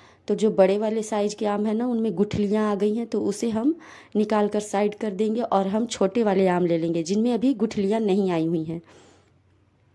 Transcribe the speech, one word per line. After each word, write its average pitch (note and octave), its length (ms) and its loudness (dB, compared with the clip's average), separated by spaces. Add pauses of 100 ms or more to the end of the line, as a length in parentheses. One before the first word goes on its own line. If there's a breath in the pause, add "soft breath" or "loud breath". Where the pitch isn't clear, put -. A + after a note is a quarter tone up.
(280 loud breath)
तो G#3 80 0
जो G#3 160 2
बड़े F#3+ 260 4
वाले A3 260 -2
साइज़ G#3 320 -2
के A3 100 -6
आम G#3 200 -2
है A3 100 -2
ना, A#3+ 120 -2
उनमें A3+ 280 -2
गुठलियाँ G#3 560 0
आ G3+ 40 0
गई G#3 200 0
हैं, A#3 120 -4
तो A3 140 -4
उसे G#3 300 -2
हम A#3+ 240 0 (400 loud breath)
निकाल G#3 320 2
कर G#3 140 -2
साइड G#3 340 -2
कर G#3+ 180 -6
देंगे A3 280 -2
और G3 260 0
हम A3 200 0
छोटे G3 360 0
वाले F#3+ 260 4
आम F3+ 160 2
ले E3+ 120 2
लेंगे E3 260 -2
जिनमें G#3+ 300 0
अभी A#3+ 220 2
गुठलियाँ G#3+ 460 0
नहीं G3 300 2
आई D#3+ 140 0
हुई E3 180 0
हैं। E3 180 -8 (1120 loud breath)